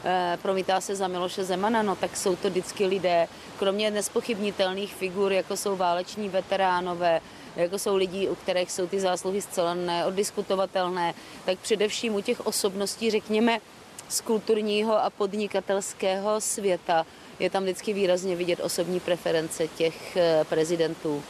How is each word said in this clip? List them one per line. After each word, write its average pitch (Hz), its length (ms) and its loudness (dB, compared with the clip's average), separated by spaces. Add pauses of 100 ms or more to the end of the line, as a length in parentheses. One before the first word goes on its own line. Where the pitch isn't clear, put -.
eh, 175 380 0
promítá 190 380 2
se 196 160 -4
za 190 120 -2
Miloše 180 360 -2
Zemana, 208 380 2
no 196 140 2
tak - 200 -2
jsou 185 200 2
to 196 140 0
vždycky 185 360 -2
lidé, 175 420 2 (300)
kromě 208 320 2
nespochybnitelných 202 1040 -2
figur, 190 380 0
jako 190 240 0
jsou 196 200 -2
váleční 185 520 0
veteránové, 180 920 2 (360)
jako 175 220 0
jsou 202 180 2
lidi, 190 320 0
u 170 60 0
kterých 180 380 -2
jsou 185 140 -2
ty 196 140 -2
zásluhy 190 420 0
zcela 175 320 0
neoddiskutovatelné, 180 1400 0 (300)
tak 190 140 0
především 214 560 0
u 202 60 0
těch 240 260 -2
osobností, 202 640 0
řekněme, 214 480 2 (500)
z - 120 -2
kulturního 214 840 2
a - 60 0
podnikatelského 202 1300 0
světa 180 680 0 (320)
je 185 120 2
tam 190 120 0
vždycky 190 300 -2
výrazně 180 440 2
vidět 175 240 0
osobní 180 400 -2
preference 165 680 0
těch, - 480 -2
eh, 165 320 6
prezidentů. 160 800 0